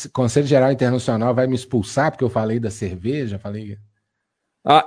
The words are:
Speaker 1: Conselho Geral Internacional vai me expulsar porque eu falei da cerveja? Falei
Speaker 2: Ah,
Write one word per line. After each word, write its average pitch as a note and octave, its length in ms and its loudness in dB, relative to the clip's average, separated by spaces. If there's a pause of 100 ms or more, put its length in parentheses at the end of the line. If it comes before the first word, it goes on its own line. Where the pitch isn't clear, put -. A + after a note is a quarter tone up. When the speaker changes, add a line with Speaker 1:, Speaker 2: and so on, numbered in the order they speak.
(120)
Speaker 1:
Conselho C3+ 340 0
Geral C3+ 240 4
Internacional B2 640 0
vai B2+ 120 2
me C3 80 0
expulsar B2 560 -2
porque - 140 -4
eu A#2+ 60 0
falei A2 300 -2
da A2 100 -4
cerveja? G2+ 680 -6
Falei G#2 400 -12 (880)
Speaker 2:
Ah, D3 220 6